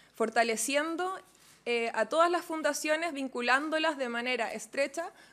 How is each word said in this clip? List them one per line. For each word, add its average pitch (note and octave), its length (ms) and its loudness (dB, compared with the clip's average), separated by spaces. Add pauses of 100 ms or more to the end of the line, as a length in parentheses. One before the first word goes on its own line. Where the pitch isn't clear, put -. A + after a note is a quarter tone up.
(160)
fortaleciendo, C#4 1040 0 (460)
eh, A#3 280 0
a A3 140 2
todas E4 240 4
las E4+ 120 0
fundaciones, D#4 680 0
vinculándolas C#4 840 0
de B3+ 120 -4
manera A#3+ 420 -2
estrecha D4+ 600 -4 (220)